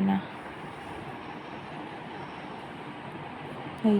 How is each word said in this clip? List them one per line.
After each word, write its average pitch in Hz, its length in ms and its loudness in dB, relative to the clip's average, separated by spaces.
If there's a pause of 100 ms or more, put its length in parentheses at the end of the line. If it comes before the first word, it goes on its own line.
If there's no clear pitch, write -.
না। 196 80 8 (3750)
এই 208 100 10